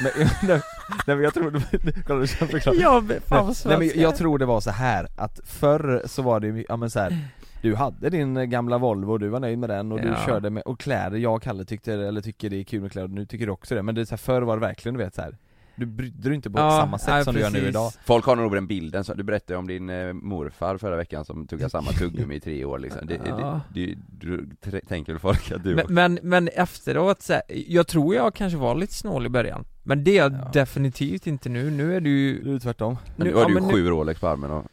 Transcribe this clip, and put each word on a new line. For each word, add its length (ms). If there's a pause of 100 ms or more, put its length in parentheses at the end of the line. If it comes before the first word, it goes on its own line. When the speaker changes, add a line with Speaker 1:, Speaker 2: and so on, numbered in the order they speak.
Speaker 1:
Men, 120
<laughs> 120 (160)
nej, 180 (460)
nej, 80
men 60
jag 120
tror 180
det, 400 (160)
kolla, 120
du 80
ska 200
förklara. 280
Speaker 2:
Ja, 320
men 140
fan 240
vad 20
Speaker 1:
Nej, 80 (100)
nej, 120
men 20
Speaker 2:
svenska. 220
Speaker 1:
jag 140
tror 240
det 60
var 160
så 100
här 360 (100)
att 280
förr 600
så 160
var 180
det 80
ju, 220
ja, 80
men 120
så 100
här, 180 (440)
du 140
hade 340
din 400
gamla 280
Volvo 340
och 80
du 80
var 120
nöjd 200
med 100
den 220
och 100
du 60
Speaker 2:
Ja. 180
Speaker 1:
körde 240
med, 140
och 160
kläder, 380
jag 180
och 80
Kalle 220
tyckte, 280
eller 280
tycker 280
det 100
är 40
kul 180
med 100
kläder, 160
och 60
nu 120
tycker 200
du 60
också 240
det, 80
men 120
det 60
är 40
så 60
här, 60
förr 240
var 160
det 40
verkligen, 360
du 60
vet, 120
så 60
här, 160 (380)
du 100
brydde 440
dig 60
inte 160
på 80
Speaker 2:
Ja, 120
Speaker 1:
samma 260
sätt 200
Speaker 2:
ja, 60
Speaker 1:
som 100
du 60
gör 100
nu 40
Speaker 2:
precis. 160
Speaker 1:
idag. 220 (140)
Speaker 3:
Folk 200
har 100
nog 200
den 120
bilden, 360
så 100
du 100
berättade 360
om 80
din, 220
eh, 240
morfar 640
förra 180
veckan 300
som 220
tuggar 220
samma 220
tuggummi 440
i 40
tre 260
år, 140
liksom. 280
Det, 180
Speaker 2:
Ja. 360 (120)
Speaker 3:
det, 120
det, 100 (160)
du, 380 (120)
trä-, 260
tänker 260
väl 60
folk 320
att 120
du 120
Speaker 2:
Men, 80
Speaker 3:
också 100
Speaker 2:
men, 300
men 240
efteråt 760
så 120
här, 140
jag 400
tror 280
jag 200
kanske 220
var 180
lite 180
snål 320
i 40
början, 360 (180)
men 200
det 80
är 120
jag 100
Speaker 1:
Ja. 200
Speaker 2:
definitivt 720
inte 220
nu. 220
Nu 240
är 60
du 80
ju 340
Speaker 1:
Du 120
är 40
tvärtom. 380 (180)
Speaker 3:
Men 120
Speaker 2:
nu, 60
Speaker 3:
nu 40
har 40
Speaker 2:
ja, 60
Speaker 3:
du 60
ju 60
Speaker 2:
men 100
nu 40
Speaker 3:
sju 160
Rolex 300
på 80
armen 240
och 220